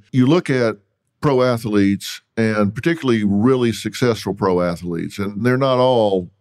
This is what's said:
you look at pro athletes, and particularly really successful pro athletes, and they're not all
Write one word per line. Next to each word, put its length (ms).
you 140
look 240
at 280
pro 200
athletes, 800
and 380
particularly 480
really 480
successful 600
pro 280
athletes, 560
and 280
they're 120
not 220
all 500